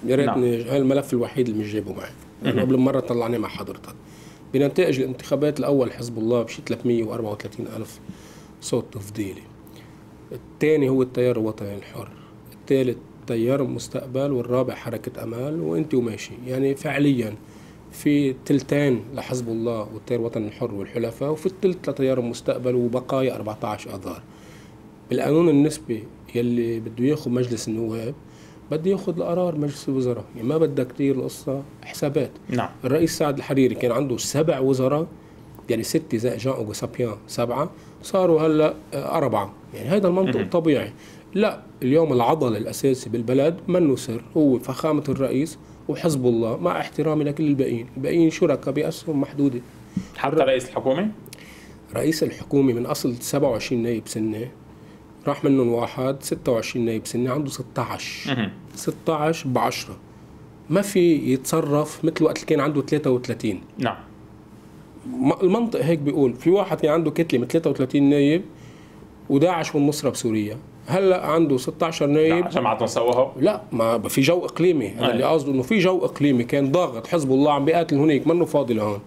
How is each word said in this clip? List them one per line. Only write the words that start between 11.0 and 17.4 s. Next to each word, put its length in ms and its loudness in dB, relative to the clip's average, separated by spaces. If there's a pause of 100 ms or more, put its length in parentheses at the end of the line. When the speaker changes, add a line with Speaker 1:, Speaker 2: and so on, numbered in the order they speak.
Speaker 1:
التيار 340 0
الوطني 380 -6
الحر. 340 -14 (440)
الثالث 440 0 (300)
تيار 360 0
المستقبل، 720 -6
والرابع 420 0
حركة 480 -10
أمل، 380 -6
وأنت 340 -2
وماشي. 380 -2 (140)
يعني 280 0
فعليًا 600 0 (580)